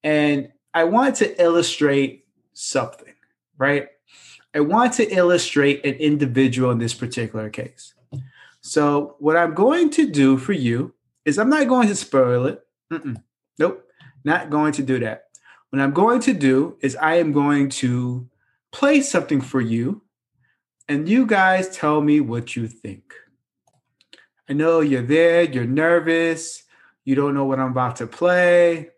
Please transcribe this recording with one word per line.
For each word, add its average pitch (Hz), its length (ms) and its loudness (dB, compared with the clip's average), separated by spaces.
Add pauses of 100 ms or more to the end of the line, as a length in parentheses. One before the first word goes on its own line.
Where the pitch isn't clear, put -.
And 147 460 0 (240)
I 165 100 2
want 233 340 2
to 208 240 0
illustrate 147 840 0 (280)
something, - 600 -8 (440)
right? 139 300 -2 (640)
I 151 60 -2
want 151 340 2
to 214 160 0
illustrate 170 760 2
an 135 100 -4
individual 131 760 0
in 117 60 -2
this 117 160 -4
particular 113 560 -8
case. - 440 -16 (680)
So 147 580 -2
what 156 180 0
I'm 170 160 0
going 294 380 2
to 294 180 0
do 135 280 2
for 160 160 -4
you 127 400 -2 (320)
is 147 120 0
I'm 220 120 2
not 294 180 2
going 247 200 2
to 202 80 -2
spoil 123 520 0
it. - 140 -8 (300)
Mm-mm. 147 300 -10 (380)
Nope, 185 260 -2 (380)
not 160 260 -2
going 151 240 0
to 143 100 -4
do 127 160 -2
that. 113 260 -8 (440)
What 135 120 -4
I'm 139 120 0
going 226 280 2
to 262 120 0
do 143 480 0
is 135 140 -4
I 160 200 0
am 165 180 0
going 143 360 0
to 123 580 -4 (440)
play 285 300 2
something 151 400 -2
for 131 200 -4
you, 117 400 -4 (840)
and 151 200 -4
you 233 180 2
guys 185 500 2
tell 151 260 0
me 147 200 2
what 120 340 -6
you 117 120 -6
think. - 360 -16 (1500)
I 139 40 -6
know 160 260 2
you're 139 220 0
there, 165 420 4
you're 131 220 -2
nervous, 165 1000 0 (400)
you 135 120 0
don't 143 180 0
know 139 120 -2
what 135 140 -2
I'm 131 120 -2
about 127 260 -4
to 117 100 -10
play 175 920 2